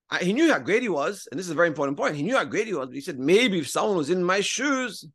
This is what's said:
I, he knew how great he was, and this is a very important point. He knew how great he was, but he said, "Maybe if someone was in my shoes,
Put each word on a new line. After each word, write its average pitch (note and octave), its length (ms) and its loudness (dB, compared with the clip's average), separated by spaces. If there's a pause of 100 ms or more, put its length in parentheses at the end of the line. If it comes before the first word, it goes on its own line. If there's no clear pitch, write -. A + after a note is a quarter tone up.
I, D3+ 100 -4
he F3+ 140 0
knew D4+ 200 4
how D#3 60 4
great F3+ 240 2
he A#3+ 60 -2
was, E3+ 420 -2
and C#3 80 -8
this F#3 80 -8
is E3+ 60 -6
a C#3+ 40 -2
very E3+ 120 4
important C#3+ 300 -2
point. G#3 180 -2
He C#3+ 60 -4
knew A#3 140 0
how G3+ 80 2
great D#3 220 -2
he G#3 80 -6
was, C3+ 120 -4
but B2 80 -16
he C#3 60 -10
said, C#3+ 180 -10
"Maybe F#3+ 400 4
if C3+ 100 -4
someone G3+ 280 0
was D3 140 0
in F3+ 120 2
my F#3 180 2
shoes, B3+ 640 -2 (100)